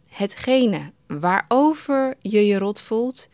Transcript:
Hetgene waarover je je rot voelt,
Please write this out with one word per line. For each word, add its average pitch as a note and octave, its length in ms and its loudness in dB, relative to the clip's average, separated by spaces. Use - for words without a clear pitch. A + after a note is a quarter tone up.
Hetgene G3+ 840 0
waarover C4 1120 0
je G#3 260 2
je G3+ 120 2
rot G3+ 220 -4
voelt, A#3+ 540 -4